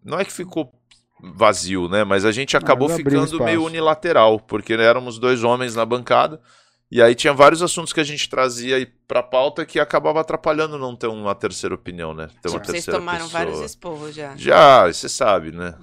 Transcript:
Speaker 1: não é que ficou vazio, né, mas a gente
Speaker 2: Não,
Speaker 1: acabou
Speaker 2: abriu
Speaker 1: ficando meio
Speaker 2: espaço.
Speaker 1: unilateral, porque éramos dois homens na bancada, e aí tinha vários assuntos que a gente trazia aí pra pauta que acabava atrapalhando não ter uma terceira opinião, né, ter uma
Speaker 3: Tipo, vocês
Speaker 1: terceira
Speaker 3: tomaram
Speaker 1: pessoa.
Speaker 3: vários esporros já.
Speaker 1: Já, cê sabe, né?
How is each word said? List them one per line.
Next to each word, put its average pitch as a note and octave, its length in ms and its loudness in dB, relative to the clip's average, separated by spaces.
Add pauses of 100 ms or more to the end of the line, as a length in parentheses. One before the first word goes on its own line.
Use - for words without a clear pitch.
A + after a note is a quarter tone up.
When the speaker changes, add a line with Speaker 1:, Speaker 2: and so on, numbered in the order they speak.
Speaker 1:
não C#3+ 160 -6
é G3 60 -2
que - 80 -16
ficou E3+ 400 -8 (640)
vazio, F#2 520 0
né, G#2 160 2
mas G2 220 0
a A2 60 4
gente C3+ 240 -4
Speaker 2:
Não, C#3 40 4
Speaker 1:
acabou C3 320 2
Speaker 2:
abriu D#3 140 -4
Speaker 1:
ficando D3+ 380 0
meio E3 160 0
Speaker 2:
espaço. D#3+ 80 -2
Speaker 1:
unilateral, D#3 720 2
porque G#2+ 340 -6
éramos A#2 440 2
dois B2 260 0
homens A#2+ 320 0
na A2+ 100 -2
bancada, B2 560 0 (480)
e A#2 120 2
aí A#2 120 8
tinha C#3+ 200 0
vários D3 280 6
assuntos E3+ 300 -4
que - 80 -6
a D3+ 40 2
gente C#3+ 260 -6
trazia B2+ 480 -2
aí B2+ 80 -2 (220)
pra B2 140 -2
pauta D3 440 -2
que - 140 -6
acabava D3+ 420 0
atrapalhando D#3 560 -4
não B2+ 180 -8
ter A#2 120 -6
uma G#2 280 -4
terceira F#2+ 400 -6
opinião, E2+ 380 -12
né, D#2+ 140 -14 (140)
ter F2 80 -6
uma E2+ 100 -6
Speaker 3:
Tipo, - 120 -16
vocês E3+ 140 -6
Speaker 1:
terceira - 140 -4
Speaker 3:
tomaram F3 260 -8
Speaker 1:
pessoa. E3 200 -6
Speaker 3:
vários D#3+ 160 -8
esporros D3+ 540 -14
já. D3 220 -14
Speaker 1:
Já, C3 560 6
cê - 160 -8
sabe, F#2 420 -2
né? F2 320 -12